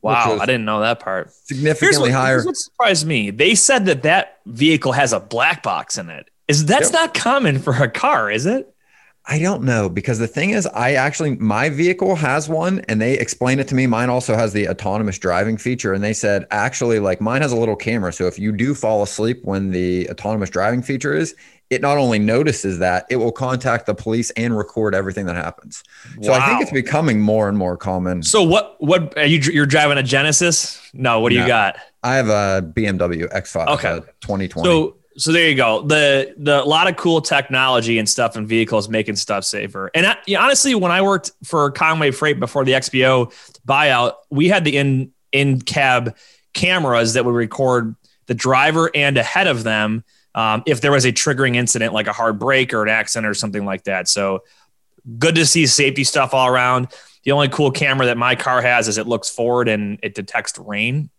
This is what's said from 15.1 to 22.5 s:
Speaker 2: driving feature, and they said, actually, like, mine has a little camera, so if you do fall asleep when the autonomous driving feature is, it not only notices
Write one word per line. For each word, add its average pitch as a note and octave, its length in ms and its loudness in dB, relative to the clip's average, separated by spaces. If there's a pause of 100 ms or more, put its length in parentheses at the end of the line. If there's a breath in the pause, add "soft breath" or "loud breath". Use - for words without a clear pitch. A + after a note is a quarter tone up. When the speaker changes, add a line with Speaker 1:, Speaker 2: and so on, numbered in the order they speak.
Speaker 2:
driving F#2+ 380 -2
feature, A#2+ 360 -4
and G2 120 -2
they G#2+ 80 0
said, G2+ 400 -2
actually, A2+ 480 0
like, F#2+ 200 0
mine A#2 220 -2
has C#3+ 80 -2
a A#2+ 60 -2
little A2+ 180 0
camera, G2+ 380 -4
so F2+ 160 -2
if F2 100 -8
you G#2 140 -4
do A#2 200 -2
fall A2 300 0
asleep A2+ 400 -4
when G2 300 -4
the F2+ 380 -2
autonomous G2+ 380 -4
driving G#2 320 -2
feature C#3 320 -4
is, D#3+ 220 -4 (360 soft breath)
it B2+ 100 -2
not C#3+ 180 0
only A#2+ 220 2
notices G#2+ 580 0